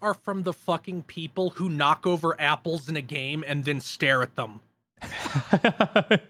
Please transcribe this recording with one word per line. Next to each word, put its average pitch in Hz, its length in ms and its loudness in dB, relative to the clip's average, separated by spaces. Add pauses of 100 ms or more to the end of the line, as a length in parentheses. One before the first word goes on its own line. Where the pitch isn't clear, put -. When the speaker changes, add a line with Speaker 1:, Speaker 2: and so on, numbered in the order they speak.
Speaker 1:
are 208 100 0
from 190 300 -4
the 180 100 -2
fucking 170 520 -4
people 175 440 -4
who 175 220 -4
knock 147 360 2
over 165 320 2
apples 151 480 0
in 160 100 -4
a 147 40 -4
game 143 460 -6
and 143 180 -2
then 139 160 -2
stare 135 420 2
at - 140 -6
them. 110 240 -8 (400)
Speaker 2:
<laughs> - 1300 2